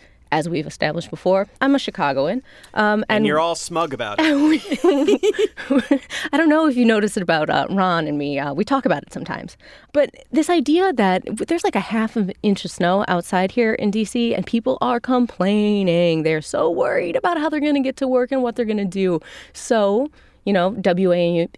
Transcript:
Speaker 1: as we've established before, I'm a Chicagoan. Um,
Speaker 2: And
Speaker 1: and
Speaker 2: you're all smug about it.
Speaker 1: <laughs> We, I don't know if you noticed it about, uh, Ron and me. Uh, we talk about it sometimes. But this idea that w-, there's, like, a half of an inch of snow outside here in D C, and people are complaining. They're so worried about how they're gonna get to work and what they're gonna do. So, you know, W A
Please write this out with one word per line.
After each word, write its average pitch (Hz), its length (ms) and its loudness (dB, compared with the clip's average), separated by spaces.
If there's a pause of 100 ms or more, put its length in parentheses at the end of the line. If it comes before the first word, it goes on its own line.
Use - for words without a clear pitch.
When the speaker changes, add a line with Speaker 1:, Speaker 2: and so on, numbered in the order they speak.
(320)
Speaker 1:
as 156 180 0
we've 156 180 -4
established 151 440 -4
before, 190 360 0 (140)
I'm 277 140 4
a 262 40 0
Chicagoan. 151 640 -2 (320)
Um, 214 340 2
Speaker 2:
And 214 100 2
Speaker 1:
and 214 100 4
Speaker 2:
you're 151 120 2
all 165 160 0
smug 165 380 -4
about 110 260 -6
it. 311 60 2
Speaker 1:
<laughs> 311 580 2 (880)
We, 269 100 2 (540)
I 285 40 2
don't 320 120 4
know 311 180 4
if 254 80 0
you 247 100 2
noticed 214 320 2
it 190 60 0
about, 160 260 2
uh, 143 200 0
Ron 180 380 0
and 147 100 -2
me. 143 220 -4
Uh, 143 140 -4
we 180 120 -2
talk 269 200 0
about 147 180 0
it - 100 -20
sometimes. - 420 -10 (380)
But 285 160 2 (220)
this 294 180 0
idea 349 440 2
that 190 320 2
w-, - 200 -6
there's, 339 180 -2
like, 370 120 -2
a 202 40 2
half 220 360 -4
of 196 140 0
an - 140 -10
inch 202 220 0
of 175 60 -10
snow 185 360 0
outside 185 440 -2
here 220 240 0
in 202 160 0
D 220 120 -2
C, 233 320 -2
and 175 100 -4
people 247 360 -2
are 240 180 0
complaining. 196 1200 0
They're 156 180 0
so - 280 -2
worried 339 460 0
about 349 220 0
how 302 120 -2
they're 302 100 -2
gonna 285 220 2
get 262 160 -4
to 269 100 -2
work 254 240 0
and 262 120 0
what 233 120 -4
they're 233 100 -2
gonna 214 200 -2
do. 185 340 0 (340)
So, 220 560 0 (360)
you 202 80 0
know, 185 200 2
W 185 400 2
A 170 340 2 (100)